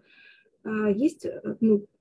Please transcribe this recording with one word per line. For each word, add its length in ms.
а, 260
есть, 340
э, 360
ну, 260